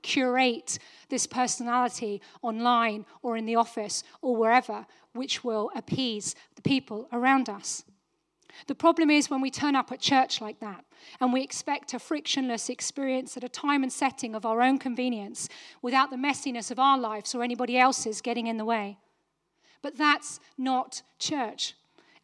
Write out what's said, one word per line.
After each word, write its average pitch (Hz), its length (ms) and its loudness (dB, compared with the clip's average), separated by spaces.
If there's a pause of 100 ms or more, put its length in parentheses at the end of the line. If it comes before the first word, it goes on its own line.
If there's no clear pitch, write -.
curate 254 760 2 (300)
this 262 180 -2
personality 240 960 -2 (200)
online 226 640 0 (160)
or 233 160 -2
in 226 80 -4
the 226 100 0
office 226 480 0 (180)
or 247 140 2
wherever, 226 500 4 (280)
which 254 280 -6
will 220 320 -2
appease 226 640 -4 (200)
the - 60 -20
people 254 520 0
around 254 340 4
us. - 380 -8 (840)
The 277 80 -4
problem 330 340 4
is 294 200 6
when 262 120 0
we 269 100 -2
turn 285 240 0
up 262 160 0
at 254 80 -10
church - 420 4
like 180 180 -10
that 202 240 -12 (380)
and 254 100 2
we 262 120 2
expect - 500 -6
a 240 60 -6
frictionless 269 680 -4
experience 262 680 -4
at 233 60 -12
a 247 60 -8
time 285 340 0
and 254 100 -2
setting 247 420 -2
of 208 100 -6
our 226 160 2
own 262 180 6
convenience 240 680 -4 (340)
without 262 280 2
the 262 80 -10
messiness 254 540 -4
of 233 80 -4
our 269 180 6
lives 214 380 -6
or 240 80 -2
anybody 247 340 -2
else's 254 440 4
getting 233 260 -4
in 226 100 -4
the 214 80 -4
way. 208 320 -4 (840)
But 285 160 -10
that's - 420 0 (180)
not 262 460 -2 (160)
church, - 560 -4 (480)